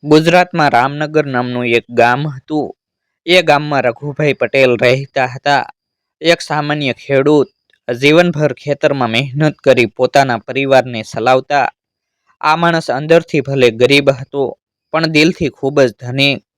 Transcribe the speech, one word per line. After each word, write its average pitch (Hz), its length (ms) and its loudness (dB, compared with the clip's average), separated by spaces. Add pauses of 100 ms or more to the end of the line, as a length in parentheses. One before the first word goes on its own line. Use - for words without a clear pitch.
ગુજરાતમાં 160 680 2
રામનગર 147 560 -2
નામનું 123 400 -4
એક 117 240 0
ગામ 120 380 2
હતું. 135 480 -8 (500)
એ 175 160 4
ગામમાં 147 400 0
રઘુભાઈ 139 500 -4
પટેલ 123 440 2
રહેતા 131 500 0
હતા. 131 400 -2 (540)
એક 165 200 0
સામાન્ય 147 520 -4
ખેડૂત, 139 560 0 (440)
જીવનભર 151 600 2
ખેતરમાં 143 580 -4
મહેનત 139 440 -2
કરી 123 320 2
પોતાના 127 520 0
પરિવારને 131 640 -2
ચલાવતા. 131 720 -2 (680)
આ 156 160 0
માણસ 170 340 0
અંદરથી 156 500 0
ભલે 131 300 2
ગરીબ 139 400 2
હતો, 135 480 -6 (340)
પણ 160 140 -2
દિલથી 160 420 0
ખૂબ 139 320 -2
જ 123 200 2
ધનિક. 135 440 -2 (140)